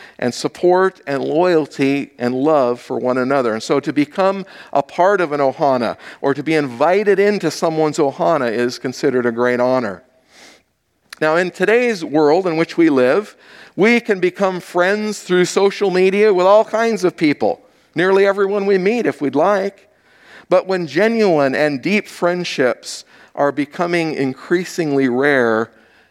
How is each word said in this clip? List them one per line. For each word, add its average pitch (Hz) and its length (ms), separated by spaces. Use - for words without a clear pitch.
and 120 160
support 180 720
and 139 160
loyalty 143 960
and 123 160
love 131 460
for 127 180
one 123 180
another. 127 360
And 110 100
so 147 160
to 143 140
become 185 520
a 143 100
part - 380
of 165 100
an 147 80
ohana 131 580
or 139 140
to 147 80
be 156 120
invited 165 680
into 202 280
someone's 156 500
ohana 143 520
is 120 300
considered 127 440
a 120 60
great 120 300
honor. 123 420
Now, 156 160
in 180 160
today's 208 520
world 156 440
in 160 80
which 165 200
we 165 140
live, 139 460
we 226 240
can 220 180
become 185 400
friends 196 640
through 180 220
social 196 480
media 196 420
with 180 100
all 208 200
kinds 220 400
of 175 120
people, 139 480
nearly 190 320
everyone 196 400
we 196 120
meet 214 280
if - 140
we'd 139 160
like. 196 540
But 180 160
when 185 200
genuine 170 680
and 147 260
deep 190 260
friendships - 1000
are 143 160
becoming 160 600
increasingly 139 960
rare, 120 640